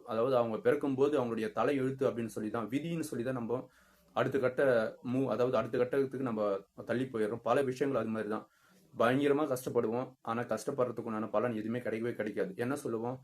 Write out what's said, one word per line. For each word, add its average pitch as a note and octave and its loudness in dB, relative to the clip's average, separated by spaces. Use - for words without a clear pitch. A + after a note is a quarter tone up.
அதாவது A#2 2
அவங்க A2+ 2
பிறக்கும் C#3+ 2
போது C#3+ 4
அவங்களுடைய A2+ 0
தலை B2 2
எழுத்து C3 0
அப்படின்னு A2+ -2
சொல்லி G#2+ -4
தான், A2 -4
விதின்னு D3+ -4
சொல்லி A#2+ -4
தான் C3 -4
நம்ம A#2 -2
அடுத்த C3 2
கட்ட B2+ 2
மூ-, B2+ 0
அதாவது B2 2
அடுத்த A#2+ 0
கட்டத்துக்கு C3 0
நம்ம G#2+ 0
தள்ளி B2 0
போயிடுறோம். A2+ -2
பல B2 4
விஷயங்கள் B2+ 0
அது A2 -2
மாதிரி G#2+ -4
தான். G#2+ -4
பயங்கரமா C#3 4
கஷ்டப்படுவோம், B2 0
ஆனா A#2 -2
கஷ்டப்படுறதுக்குண்டான A#2+ -2
பலன் A2 0
எதுவுமே G#2+ -2
கிடைக்கவே A2 -4
கிடைக்காது. G2 -2
என்ன B2 -2
சொல்லுவோம்? A#2+ -4